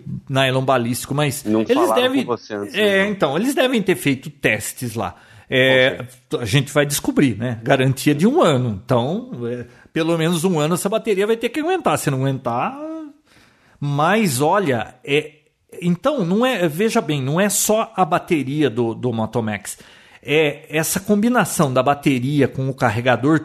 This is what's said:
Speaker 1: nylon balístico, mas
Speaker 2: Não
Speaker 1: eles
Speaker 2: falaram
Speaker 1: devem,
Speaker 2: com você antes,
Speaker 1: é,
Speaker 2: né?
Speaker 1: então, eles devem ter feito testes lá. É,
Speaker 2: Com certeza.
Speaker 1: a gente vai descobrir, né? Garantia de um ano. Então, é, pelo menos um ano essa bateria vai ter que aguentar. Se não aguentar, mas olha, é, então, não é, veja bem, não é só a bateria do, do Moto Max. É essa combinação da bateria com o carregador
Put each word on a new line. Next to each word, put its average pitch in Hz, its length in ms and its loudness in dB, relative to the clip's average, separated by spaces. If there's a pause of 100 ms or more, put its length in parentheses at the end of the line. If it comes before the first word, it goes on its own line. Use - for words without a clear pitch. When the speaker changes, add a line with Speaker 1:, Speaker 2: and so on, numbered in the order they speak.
(300)
Speaker 1:
nylon 131 340 2
balístico, 123 500 0
mas 143 300 -2
Speaker 2:
Não 214 180 2
Speaker 1:
eles 233 120 0
Speaker 2:
falaram 220 280 2
Speaker 1:
devem, 254 240 2
Speaker 2:
com 240 120 -2
você - 160 -14
antes, 104 220 -8
Speaker 1:
é, 196 280 2
Speaker 2:
né? 208 60 0
Speaker 1:
então, 180 280 0
eles 254 180 0
devem 254 260 2
ter 180 140 2
feito 139 340 -2
testes 113 680 -4
lá. 95 200 -6 (340)
É, 131 420 4
Speaker 2:
Com - 60 -6
certeza. - 460 -8
Speaker 1:
a - 20 -4
gente 139 280 0
vai 147 120 2
descobrir, 143 520 0
né? 113 260 -6
Garantia 135 520 2
de 151 120 2
um 302 140 2
ano. 127 420 0
Então, 160 480 -2 (180)
é, 120 160 -10 (280)
pelo 165 240 0
menos 160 260 0
um 180 160 2
ano 156 160 0
essa 196 140 -2
bateria 214 380 0
vai 226 100 0
ter 233 120 -4
que 311 120 -8
aguentar. 302 360 0
Se - 140 -4
não 131 80 -2
aguentar, 135 580 -4 (1040)
mas 147 600 0
olha, 151 540 0 (100)
é, 147 260 -2 (500)
então, 180 440 0
não 202 200 2
é, 202 220 0
veja 208 340 0
bem, 147 200 -2
não 143 180 0
é 208 80 4
só 214 480 0
a 190 80 2
bateria 151 680 0
do, 113 240 -2
do 117 200 -4
Moto 113 280 -2
Max. 107 360 -6 (440)
É 147 440 0 (100)
essa 160 240 -2
combinação 208 720 2
da 127 100 2
bateria 139 680 2
com 131 180 -4
o 135 60 -2
carregador 127 720 2